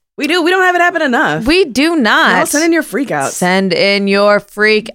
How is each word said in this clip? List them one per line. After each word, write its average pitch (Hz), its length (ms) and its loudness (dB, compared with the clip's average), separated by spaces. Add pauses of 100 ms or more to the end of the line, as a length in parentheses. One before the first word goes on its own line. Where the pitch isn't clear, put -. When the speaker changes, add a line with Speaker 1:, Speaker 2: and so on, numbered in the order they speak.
(180)
Speaker 1:
We 277 100 -4
do. 349 140 0
We 320 80 0
don't 370 140 2
have 359 120 2
it 349 60 2
happen 349 200 0
enough. 226 440 -2
Speaker 2:
We 349 200 2
do 294 300 -2
not. 233 420 2
Speaker 1:
Y'all 320 80 0
send 302 200 -2
in 330 80 2
your 311 100 0
freak 214 280 -6
outs. 139 260 -4
Speaker 2:
Send 185 340 0
in 196 360 0
your 202 320 2
freak 214 560 -2